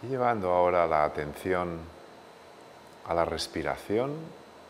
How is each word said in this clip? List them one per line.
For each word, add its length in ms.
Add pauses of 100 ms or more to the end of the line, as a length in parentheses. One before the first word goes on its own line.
Y 40
llevando 440
ahora 340
la 200
atención 720 (1300)
a 60
la 100
respiración, 960 (520)